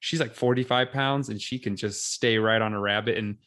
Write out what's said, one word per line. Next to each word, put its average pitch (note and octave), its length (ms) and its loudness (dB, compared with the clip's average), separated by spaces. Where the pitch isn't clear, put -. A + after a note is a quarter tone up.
she's, - 180 -2
like, B2 160 -2
forty-five B2+ 560 2
pounds C#3 380 0
and G#2 120 -6
she - 160 -6
can G2+ 200 -4
just - 340 -4
stay A#2 260 2
right A2 240 4
on G#2+ 120 0
a G2+ 60 -2
rabbit. G#2 380 0
And G#2+ 300 -4